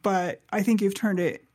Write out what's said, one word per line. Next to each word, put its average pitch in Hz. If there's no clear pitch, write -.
But 185
I 214
think 220
you've 196
turned 196
it 170